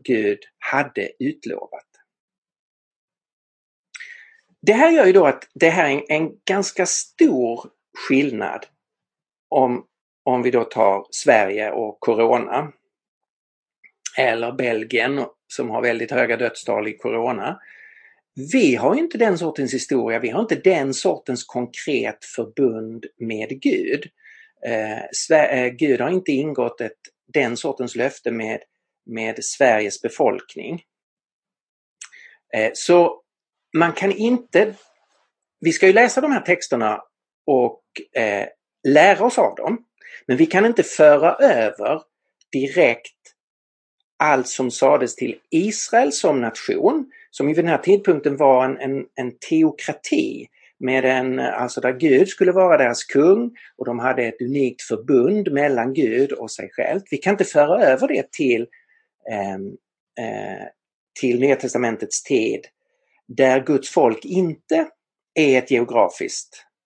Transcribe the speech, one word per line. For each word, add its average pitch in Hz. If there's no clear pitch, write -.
Gud 107
hade 135
utlovat. -
Det 208
här 277
gör 302
ju 185
då 185
att -
det 165
här 170
är 143
en, 143
en 160
ganska 190
stor 127
skillnad 131
om, 127
om 127
vi 123
då 120
tar 98
Sverige 107
och 110
corona. 120
Eller 117
Belgien 123
som 123
har 113
väldigt 117
höga 120
dödstal 113
i 107
corona. 117
Vi 196
har 123
ju 285
inte 330
den 214
sortens 147
historia, 117
vi 117
har 151
inte 220
den 139
sortens 139
konkret 123
förbund 113
med 113
Gud. 147
Eh, 110
Sve-, 156
eh, 127
Gud 123
har 131
inte 180
ingått 131
ett, 113
den 120
sortens 127
löfte 120
med, 113
med 113
Sveriges 107
befolkning. -
Eh, 110
så 175
man 170
kan 196
inte... 214
Vi 160
ska 190
ju 185
läsa 233
de 285
här 247
texterna 117
och, 123
eh, 104
lära 165
oss 240
av 147
dem, 226
men 127
vi 160
kan 190
inte 233
föra 151
över 131
direkt 135
allt 147
som 127
sades 131
till 117
Israel 214
som 147
nation, 202
som -
vid 151
den 170
här 160
tidpunkten 196
var 135
en, 135
en, 135
en 127
teokrati, 151
med 131
en, 131
alltså 123
där 131
Gud 143
skulle 185
vara 180
deras 120
kung 202
och -
de 120
hade 127
ett 113
unikt 127
förbund 143
mellan 135
Gud 131
och 110
sig -
själv. -
Vi -
kan -
inte 202
föra 165
över 135
det -
till, 123
ehm, 98
eh, 104
till 123
Nya 135
testamentets 120
tid 113
där 131
Guds 139
folk 120
inte 185
är 139
ett 127
geografiskt -